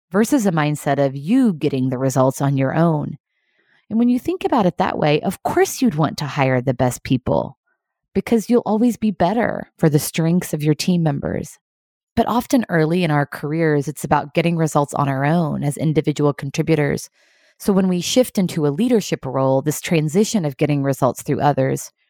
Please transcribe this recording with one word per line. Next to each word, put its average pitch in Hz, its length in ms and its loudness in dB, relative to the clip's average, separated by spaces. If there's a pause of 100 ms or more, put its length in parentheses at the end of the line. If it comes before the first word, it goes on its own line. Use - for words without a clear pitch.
(120)
versus 226 340 2
a 190 60 2
mindset 147 520 0
of 135 120 -2
you 202 380 2
getting 135 340 0
the 127 100 -2
results 131 420 2
on 139 160 0
your 135 160 0
own. 156 460 0 (720)
And 220 80 -2
when 240 120 2
you 247 100 0
think 359 240 -4
about 269 220 0
it 175 120 -2
that - 180 -2
way, 151 260 2
of - 200 -6
course - 400 -2
you'd 220 140 2
want 151 220 -2
to 156 80 -6
hire 131 340 0
the 131 120 0
best 123 300 -2
people - 560 -2 (560)
because 208 340 0
you'll 240 160 2
always 220 320 0
be 220 140 -2
better 196 680 -2
for 165 140 2
the 147 80 4
strengths 165 560 -2
of 147 80 -6
your 151 100 2
team 175 300 0
members. - 560 -4 (560)
But 226 100 2
often 240 460 0
early 170 340 2
in 156 60 0
our 147 160 2
careers, 151 640 0
it's - 160 -8
about 147 280 0
getting 170 240 0
results 156 380 0
on 143 120 0
our 135 160 -2
own 147 400 0
as 143 140 -2
individual 147 560 0
contributors. 147 800 -2 (480)
So - 160 0
when 190 140 2
we 180 120 0
shift - 380 0
into 170 280 0
a 143 60 2
leadership 214 540 0
role, 135 340 0
this 147 220 -2
transition 165 640 0
of 139 100 -6
getting 143 260 0
results 135 380 0
through - 220 -2
others 135 500 0 (180)